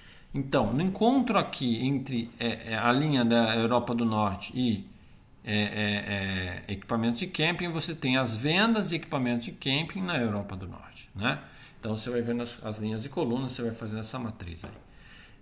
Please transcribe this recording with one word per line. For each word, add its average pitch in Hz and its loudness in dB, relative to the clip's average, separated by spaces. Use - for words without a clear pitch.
então, 135 2
no 143 2
encontro 226 4
aqui 127 0
entre, 135 0
é, 113 -4
é, 110 0
a 117 4
linha 135 4
da 117 6
Europa 117 2
do 117 2
Norte 107 0
e, 117 0
é, 107 -2
é, 101 -2
é, 104 -6
equipamentos 117 0
de 180 -4
camping, 170 0
você 165 -4
tem 131 0
as 117 0
vendas 180 2
de 170 0
equipamentos 123 -2
de 175 -8
camping 156 -2
na 170 -2
Europa 101 -2
do 92 -10
Norte, - -16
né? 123 -2
Então, 110 -4
você 117 -6
vai 123 0
vendo 120 0
as, - -8
as 107 -6
linhas 110 -4
e 143 -8
colunas, 127 0
você 123 -6
vai 117 -2
fazendo 110 -6
essa 110 -6
matriz 98 -8
aí. 92 -12